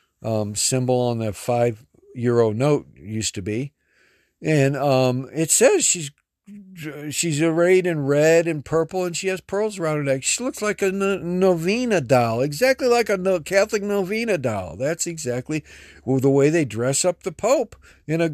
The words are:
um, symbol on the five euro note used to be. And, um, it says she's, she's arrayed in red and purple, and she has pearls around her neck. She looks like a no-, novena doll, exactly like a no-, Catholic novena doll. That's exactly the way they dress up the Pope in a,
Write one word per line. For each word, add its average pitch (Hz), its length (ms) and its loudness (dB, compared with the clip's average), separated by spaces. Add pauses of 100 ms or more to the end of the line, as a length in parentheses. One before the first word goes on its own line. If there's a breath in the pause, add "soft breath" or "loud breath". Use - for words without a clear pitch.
(220 soft breath)
um, 107 320 -4
symbol 127 460 0
on 120 180 -2
the 110 140 -4
five 120 540 -2 (280)
euro 117 380 2
note 135 420 0
used 107 400 -8
to 104 80 -8
be. 107 300 -6 (680)
And, 143 360 2
um, 131 580 2
it 160 160 -2
says 370 340 4
she's, 151 280 -2 (1000)
she's 151 320 -2
arrayed 175 440 4
in 151 200 -2
red 156 400 4
and 156 180 -6
purple, 165 400 -2
and 175 100 -6
she 190 120 -6
has 185 140 -4
pearls 208 380 -4
around 156 200 -2
her 151 40 -4
neck. 139 200 0
She - 200 -4
looks 254 200 -6
like 208 180 -4
a 196 100 0
no-, 196 280 -2
novena 185 800 0
doll, 120 400 2
exactly 240 480 0
like 240 220 2
a 202 80 0
no-, 185 220 0
Catholic 196 420 0
novena 202 560 -2
doll. 101 360 -4
That's 139 320 -4
exactly 151 560 -6 (440 loud breath)
the 131 240 2
way 139 180 6
they 160 160 2
dress 120 400 -2
up 180 180 -2
the - 100 -6
Pope - 440 0 (300 soft breath)
in 165 160 -2
a, 165 120 0